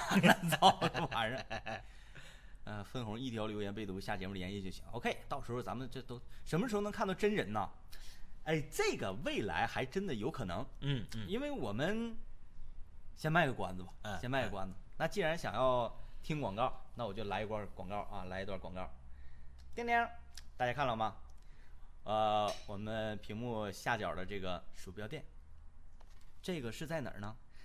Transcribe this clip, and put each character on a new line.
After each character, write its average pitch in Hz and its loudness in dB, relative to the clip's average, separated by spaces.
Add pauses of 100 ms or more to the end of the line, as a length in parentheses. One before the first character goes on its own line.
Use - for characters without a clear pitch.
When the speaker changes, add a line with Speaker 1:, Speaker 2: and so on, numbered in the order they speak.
(160)
Speaker 1:
乱 175 8
糟 160 10
的 165 2
玩 113 2
意 127 -2
儿。 110 -4
<laughs> - -14 (760)
呃， 104 -4
分 127 -4
红 107 -4
一 131 -4
条 110 0
留 107 -2
言 101 -2
被 107 -2
读， 95 -4
下 98 -2
节 92 -2
目 98 -4
联 90 -2
系 101 -4
就 92 -4
行。 - -8
OK， 123 0
到 139 4
时 - -2
候 123 0
咱 98 -2
们 127 -2
这 127 -4
都 120 -6 (240)
什 160 6
么 254 4
时 208 2
候 208 4
能 208 0
看 202 2
到 185 4
真 208 6
人 104 4
呢？ 104 2 (760)
哎， 156 4 (100)
这 403 2
个 104 0 (140)
未 277 2
来 95 4
还 117 0
真 196 0
的 151 0
有 110 0
可 117 -2
能。 92 0 (140)
Speaker 2:
嗯， 131 2
嗯。 107 -2
Speaker 1:
因 202 0
为 294 -2
我 147 -2
们 220 0 (1000)
先 156 2
卖 165 8
个 123 2
关 95 -2
子 92 -4
吧， 90 -8 (140)
Speaker 2:
嗯， 104 -2
Speaker 1:
先 123 -2
卖 131 4
个 101 0
关 98 0
子。 92 -6
Speaker 2:
嗯。 - -6 (160)
Speaker 1:
那 160 2
既 190 0
然 165 2
想 101 -2
要 123 4 (320)
听 151 0
广 98 2
告， 123 4 (240)
那 117 -2
我 98 -2
就 110 -2
来 101 2
一 107 0
段 104 0
广 92 -6
告 101 0
啊， 98 -4
来 92 -2
一 - -2
段 98 0
广 90 -6
告。 92 -2 (880)
叮 240 -2
铃， 233 6 (520)
大 127 4
家 123 2
看 143 4
了 120 4
吗？ 110 2 (880)
呃， 107 4 (140)
我 104 -4
们 107 -2
屏 - -6
幕 110 -2
下 120 0
角 90 0
的 95 -2
这 101 -2
个 92 -2 (120)
鼠 - -6
标 104 -6
垫， 139 -6 (1160)
这 175 -2
个 117 -2
是 151 -6
在 160 -2
哪 113 -2
儿 104 -6
呢？ 104 -4 (300)